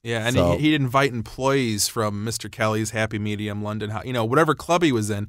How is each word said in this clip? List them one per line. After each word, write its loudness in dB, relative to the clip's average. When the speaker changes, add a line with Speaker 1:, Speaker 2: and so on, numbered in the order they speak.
Speaker 1:
Yeah, -4
and 0
Speaker 2:
So 4
Speaker 1:
he, 2
he'd 4
invite 2
employees 0
from -2
Mister -6
Kelly's, 0
Happy -2
Medium, -4
London -6
Ho-, -8
you -6
know, 0
whatever 4
club 0
he 4
was 0
in, -4